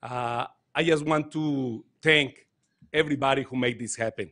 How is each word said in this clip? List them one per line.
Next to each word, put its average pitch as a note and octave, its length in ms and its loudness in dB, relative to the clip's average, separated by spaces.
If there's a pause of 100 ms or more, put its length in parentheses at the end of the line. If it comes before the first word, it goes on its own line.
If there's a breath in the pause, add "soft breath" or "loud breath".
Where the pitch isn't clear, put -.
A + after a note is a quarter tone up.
Uh, B2 440 -4 (280)
I D3+ 100 2
just D#3 200 2
want D3+ 280 0
to C#3 520 -2 (180)
thank D3 440 2 (460)
everybody C#3 500 2
who B2+ 140 -8
made B2 220 0
this A2+ 180 -8
happen. A2 360 -4